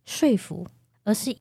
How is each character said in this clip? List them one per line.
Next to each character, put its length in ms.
说 320
服， 280
而 80
是 280